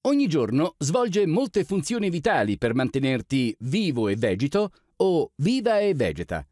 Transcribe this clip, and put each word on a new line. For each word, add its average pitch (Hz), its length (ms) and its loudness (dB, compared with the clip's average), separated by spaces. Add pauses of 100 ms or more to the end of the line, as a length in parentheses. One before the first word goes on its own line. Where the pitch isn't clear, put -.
Ogni 285 260 2
giorno 160 500 0
svolge 202 480 0
molte 196 380 0
funzioni 202 480 -2
vitali 143 480 0
per 117 160 0
mantenerti 131 840 -2
vivo 131 480 0
e 101 60 0
vegeto 120 560 0 (260)
o 185 400 2
viva 220 420 0
e 202 160 2
vegeta. 85 560 -4